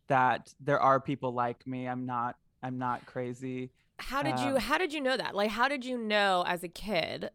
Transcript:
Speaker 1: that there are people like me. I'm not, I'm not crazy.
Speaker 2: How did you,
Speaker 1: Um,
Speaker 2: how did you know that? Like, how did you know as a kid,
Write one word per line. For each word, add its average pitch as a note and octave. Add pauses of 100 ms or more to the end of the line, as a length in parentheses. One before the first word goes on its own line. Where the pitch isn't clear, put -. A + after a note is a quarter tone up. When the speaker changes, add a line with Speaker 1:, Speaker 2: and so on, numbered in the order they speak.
Speaker 1:
that B2+
there C#3+
are C3+
people C3
like A#2+
me. B2+
I'm B2+
not, A#2+ (240)
I'm B2+
not B2
crazy. B2+ (260)
Speaker 2:
How C#4
did C4
you, C4+
Speaker 1:
Um, -
Speaker 2:
how B3
did F4+
you D#4
know C4
that? F3
Like, G#3
how A#3
did C#4
you B3+
know G3+
as F3+
a F3
kid, F3